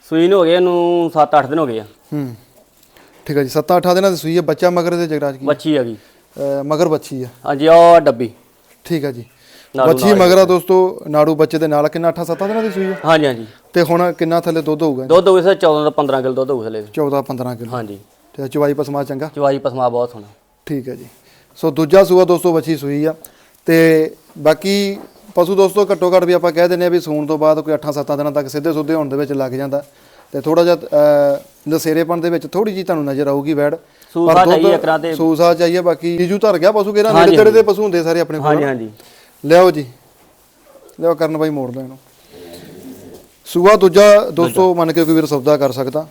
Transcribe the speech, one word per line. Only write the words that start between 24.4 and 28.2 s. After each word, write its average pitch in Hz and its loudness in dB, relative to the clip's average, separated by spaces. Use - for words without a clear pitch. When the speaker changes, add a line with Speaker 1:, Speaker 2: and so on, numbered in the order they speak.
Speaker 2:
ਪਸ਼ੂ 180 0
ਦੋਸਤੋ 190 2
ਘੱਟੋ 180 0
ਘੱਟ 180 0
ਵੀ 175 0
ਆਪਾਂ 170 0
ਕਹਿ 170 0
ਦਿੰਦੇ 175 -2
ਆ - 0
ਵੀ 175 0
ਸੂਣ 151 -6
ਤੋਂ 151 -4
ਬਾਅਦ 156 2
ਕੋਈ 151 -4
ਅੱਠਾਂ 147 -6
ਸੱਤਾਂ 143 -6
ਦਿਨਾਂ 143 -6